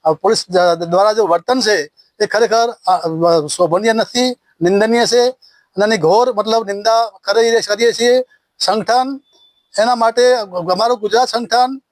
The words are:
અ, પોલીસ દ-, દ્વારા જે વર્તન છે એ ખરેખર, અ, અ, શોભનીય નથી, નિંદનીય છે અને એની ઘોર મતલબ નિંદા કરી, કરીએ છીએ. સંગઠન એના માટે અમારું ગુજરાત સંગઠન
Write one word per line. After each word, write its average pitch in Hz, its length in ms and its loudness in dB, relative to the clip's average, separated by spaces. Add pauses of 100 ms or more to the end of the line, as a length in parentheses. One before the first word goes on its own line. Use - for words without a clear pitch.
અ, 160 100 0
પોલીસ 214 360 -2
દ-, 175 360 0
દ્વારા 190 280 2
જે 220 80 0
વર્તન 185 380 0
છે 202 320 -2 (280)
એ 214 60 0
ખરેખર, 226 420 0 (200)
અ, 185 40 2
અ, 165 560 0
શોભનીય 180 460 0
નથી, 247 420 -2 (260)
નિંદનીય 220 440 2
છે 240 240 2
અને - 560 -6
એની 214 120 0
ઘોર 214 360 2
મતલબ 214 340 -2
નિંદા 220 440 -2 (120)
કરી, 226 380 2
કરીએ 208 320 0
છીએ. 240 300 2 (360)
સંગઠન 247 600 -2 (600)
એના 240 160 2
માટે 233 380 2
અમારું 196 680 -2
ગુજરાત 220 280 0
સંગઠન 247 540 -2 (100)